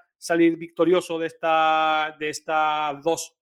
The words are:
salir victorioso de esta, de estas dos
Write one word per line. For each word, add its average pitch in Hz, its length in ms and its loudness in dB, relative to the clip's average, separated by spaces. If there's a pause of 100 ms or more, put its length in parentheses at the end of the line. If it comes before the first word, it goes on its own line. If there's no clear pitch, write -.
(180)
salir 170 380 2
victorioso 165 640 0
de 165 80 -4
esta, 160 920 0
de 151 120 -6
estas 151 720 -2
dos 160 400 -4